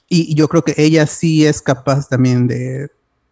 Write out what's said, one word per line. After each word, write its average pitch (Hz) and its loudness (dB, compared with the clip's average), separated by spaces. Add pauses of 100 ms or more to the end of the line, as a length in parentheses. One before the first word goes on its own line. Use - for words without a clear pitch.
y, 170 0
y 151 -2
yo 151 2
creo 165 0
que 147 -4
ella 156 4
sí 156 0
es 151 0
capaz 139 -2
también 123 0
de, 131 -8 (400)